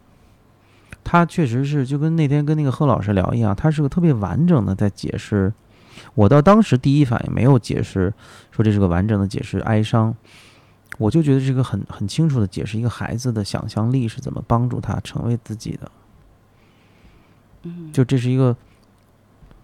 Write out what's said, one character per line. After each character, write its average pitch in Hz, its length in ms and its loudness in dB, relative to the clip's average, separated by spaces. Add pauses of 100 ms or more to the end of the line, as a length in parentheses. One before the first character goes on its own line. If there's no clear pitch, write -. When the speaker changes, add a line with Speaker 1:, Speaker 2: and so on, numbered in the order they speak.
(1040)
Speaker 1:
他 170 220 4
确 160 220 -2
实 120 180 -2
是， 143 200 -2
就 143 120 -4
跟 160 180 0
那 156 120 2
天 147 180 0
跟 156 100 0
那 156 80 -2
个 135 80 0
贺 151 140 -2
老 120 160 2
师 101 120 -2
聊 90 200 0
一 117 60 0
样， 101 160 0
他 156 160 0
是 151 100 -2
个 139 80 0
特 - 120 -2
别 165 120 4
完 113 320 0
整 147 200 4
的 95 100 -2
在 104 140 0
解 - 280 -8
释。 98 340 0 (640)
我 104 140 4
到 143 140 6
当 202 200 6
时 127 160 2
第 139 220 2
一 143 60 6
反 - 200 -2
应 87 80 -4
没 95 100 0
有 131 140 6
解 - 240 -2
释， 95 320 -2 (380)
说 113 120 0
这 107 80 4
是 104 80 2
个 98 80 4
完 87 200 2
整 107 120 0
的 98 80 0
解 - 140 -6
释 - 180 -6
哀 107 220 0
伤。 110 340 0 (840)
我 110 120 0
就 160 140 2
觉 143 100 2
得 135 60 2
这 131 140 -2
个 127 100 0
很， 101 260 -4
很 - 180 -8
清 160 220 0
楚 131 100 0
的 101 60 2
解 - 200 -6
释 107 120 -6
一 113 40 -4
个 120 80 -2
孩 - 260 -8
子 123 160 -4
的 107 120 -2
想 - 240 -6
象 110 240 -2
力 127 160 0
是 - 120 -10
怎 - 120 -10
么 - 140 -10
帮 117 240 0
助 117 100 -6
他 - 200 -6
成 - 280 -8
为 120 160 -2
自 110 120 -10
己 - 160 -12
的。 - 200 -14 (1700)
Speaker 2:
嗯。 170 280 -14
Speaker 1:
就 139 120 2
这 131 140 0
是 123 120 -2
一 127 80 0
个 123 180 2 (1080)